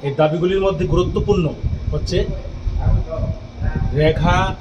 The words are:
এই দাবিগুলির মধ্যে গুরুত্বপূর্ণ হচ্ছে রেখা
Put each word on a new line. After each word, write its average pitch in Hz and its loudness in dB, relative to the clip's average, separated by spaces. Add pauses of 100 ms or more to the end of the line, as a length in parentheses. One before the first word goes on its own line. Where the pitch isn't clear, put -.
এই 135 -2
দাবিগুলির 165 2
মধ্যে 165 0
গুরুত্বপূর্ণ 180 2 (460)
হচ্ছে 170 -2 (1800)
রেখা 170 2